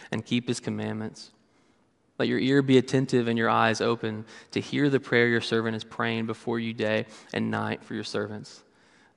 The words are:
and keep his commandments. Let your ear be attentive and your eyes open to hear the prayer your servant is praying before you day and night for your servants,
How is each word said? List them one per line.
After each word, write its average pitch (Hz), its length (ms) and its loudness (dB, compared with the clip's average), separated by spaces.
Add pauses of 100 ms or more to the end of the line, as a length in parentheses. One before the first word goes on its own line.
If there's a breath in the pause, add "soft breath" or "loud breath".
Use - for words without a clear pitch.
(100)
and 113 140 -6
keep 120 240 -2
his 120 120 -4
commandments. 107 680 -8 (880)
Let 123 100 0
your 120 100 0
ear 135 240 4
be 131 160 6
attentive 127 500 2
and 117 80 0
your 113 140 2
eyes 113 320 2
open 110 420 -2 (280 loud breath)
to - 60 -4
hear 131 300 0
the 135 100 4
prayer 120 300 2
your 117 140 2
servant 113 340 -2
is 110 80 -10
praying 113 400 -4
before 113 340 -6
you 113 140 -4
day 110 320 0 (300 loud breath)
and 110 160 -2
night 107 340 -4
for - 80 -14
your 107 120 -6
servants, 107 580 -8 (540 soft breath)